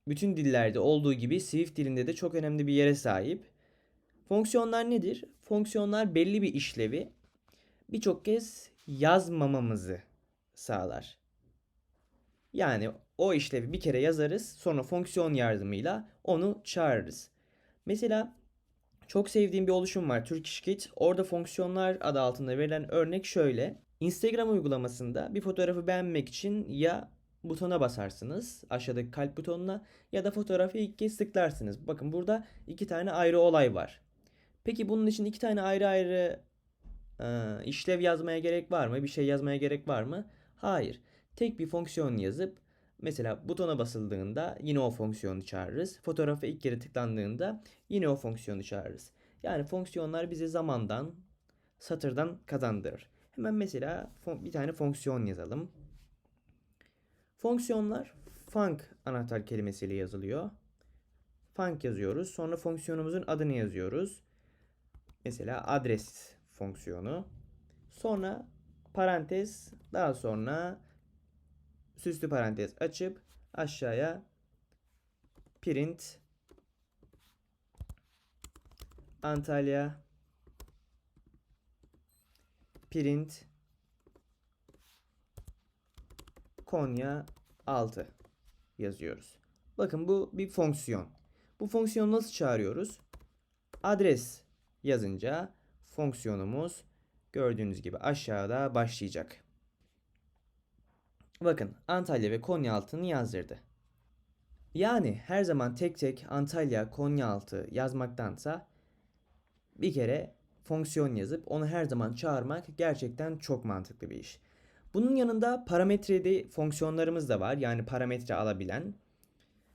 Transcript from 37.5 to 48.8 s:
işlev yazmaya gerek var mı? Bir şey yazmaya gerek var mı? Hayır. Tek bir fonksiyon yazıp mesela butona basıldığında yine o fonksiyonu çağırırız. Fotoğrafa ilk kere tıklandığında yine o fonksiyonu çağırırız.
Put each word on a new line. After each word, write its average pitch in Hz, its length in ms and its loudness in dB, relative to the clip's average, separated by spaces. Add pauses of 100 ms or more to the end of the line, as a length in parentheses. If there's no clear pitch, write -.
işlev 175 360 0
yazmaya 165 380 2
gerek 170 340 0
var 156 140 2
mı? 127 160 0
Bir 139 60 -2
şey 139 180 0
yazmaya 139 300 2
gerek 143 320 -2
var 123 140 0
mı? 170 280 -6 (260)
Hayır. 185 440 -2 (360)
Tek 233 220 0
bir 165 80 -2
fonksiyon 160 500 0
yazıp 123 420 -2 (440)
mesela 120 460 -4
butona 170 300 0
basıldığında 110 840 -4
yine 147 180 2
o 123 100 4
fonksiyonu 107 540 -4
çağırırız. 117 560 -6
Fotoğrafa 147 460 0
ilk 156 140 -6
kere 120 180 -2
tıklandığında 120 840 -4 (260)
yine 190 200 2
o 139 80 4
fonksiyonu 113 480 -6
çağırırız. - 480 -10 (300)